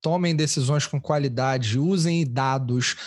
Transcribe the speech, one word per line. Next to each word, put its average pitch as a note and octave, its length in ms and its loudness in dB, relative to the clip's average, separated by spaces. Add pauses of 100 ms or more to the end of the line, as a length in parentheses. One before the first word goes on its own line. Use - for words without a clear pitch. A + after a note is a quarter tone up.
tomem E3+ 340 0
decisões D3 500 0
com C#3 160 -4
qualidade, C3 760 0
usem E3+ 500 2
dados, B2+ 680 0 (100)